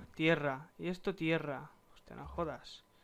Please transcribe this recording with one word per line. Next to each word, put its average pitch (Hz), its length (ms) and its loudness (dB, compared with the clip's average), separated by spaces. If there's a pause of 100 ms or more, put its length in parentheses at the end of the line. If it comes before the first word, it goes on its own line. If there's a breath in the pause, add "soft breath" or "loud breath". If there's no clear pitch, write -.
(160)
tierra. 151 520 4 (120)
Y 170 100 -2
esto 185 260 -2
tierra. 156 540 0 (240)
Hostia, - 220 -18
no 143 120 -10
jodas. - 560 -6 (200 soft breath)